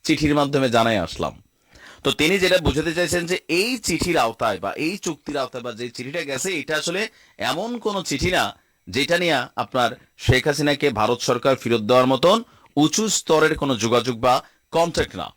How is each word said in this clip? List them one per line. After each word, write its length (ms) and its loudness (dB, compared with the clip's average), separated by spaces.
চিঠির 320 0
মাধ্যমে 360 2
জানাই 280 4
আসলাম। 440 -6
তো 80 0
তিনি 260 2
যেটা 200 2
বুঝাতে 360 -2
চাইছেন 320 -2
যে 220 -4
এই 300 -2
চিঠির 400 -2
আওতায় 400 -2
বা 140 -6
এই 260 -6
চুক্তির 380 -8
আওতায় 280 -8
বা 80 -8
যে 180 -10
চিঠিটা 320 -10
গেছে, 380 -6
এটা 160 -4
আসলে 320 -4
এমন 400 -6
কোনো 240 -8
চিঠি 280 -2
না 280 0
যেটা 300 0
নিয়ে 280 2
আপনার 340 0
শেখ 280 2
হাসিনাকে 440 2
ভারত 300 0
সরকার 360 2
ফেরত 240 0
দেওয়ার 260 4
মতন 380 4
উঁচু 320 2
স্তরের 460 2
কোনো 220 -2
যোগাযোগ 420 0
বা 240 2
কন্ট্যাক্ট 460 -2
না। 200 -10